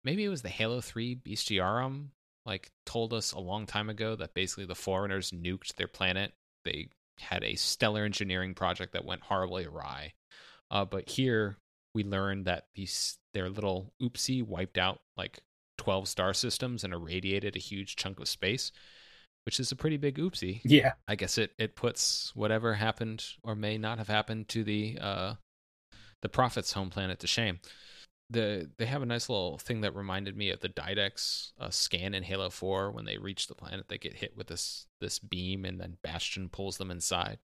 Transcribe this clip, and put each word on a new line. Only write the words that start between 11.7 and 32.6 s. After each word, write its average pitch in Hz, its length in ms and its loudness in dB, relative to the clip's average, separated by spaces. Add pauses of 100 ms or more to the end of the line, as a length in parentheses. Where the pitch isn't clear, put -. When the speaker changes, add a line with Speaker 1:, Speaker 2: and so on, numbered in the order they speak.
Speaker 1:
we 107 100 2
learn 98 400 0
that 87 220 0 (100)
these, - 420 -2 (160)
their 92 160 0
little 98 520 -2
oopsie 127 420 0
wiped 92 340 -2
out, 92 220 4 (160)
like, - 240 -6 (380)
twelve 95 300 2
star 95 260 2
systems 123 500 0
and 90 100 -4
irradiated 95 640 0
a 98 40 0
huge 98 360 -6
chunk 95 240 -4
of - 80 -4
space, - 440 0 (760)
which - 140 0
is 127 120 0
a 135 40 -4
pretty 156 220 2
big 143 200 2
oopsie. 113 460 -2
Speaker 2:
Yeah. 135 300 10 (140)
Speaker 1:
I 104 80 2
guess - 220 0
it, 110 200 2
it 110 180 -2
puts - 600 0
whatever 110 380 4
happened 110 520 0 (180)
or 107 120 -2
may 107 220 0
not 110 200 -2
have 110 120 -4
happened 107 400 2
to 113 140 2
the, 107 360 0
uh, 98 340 -2 (880)
the - 80 -2
Prophet's 120 440 4
home 95 160 -2
planet 92 300 -2
to 87 80 -2
shame. 101 320 4 (720)
The, 104 480 2
they 117 100 0
have 139 140 0
a 131 40 0
nice 117 240 0
little 90 280 0
thing 113 240 -2
that 101 140 0
reminded 98 400 -2
me 104 140 0
of 90 100 0
the 104 80 -4
Didex, - 920 -2
uh, - 100 -4
scan 95 440 0
in 95 100 -2
Halo 95 260 -2
four. 95 420 -2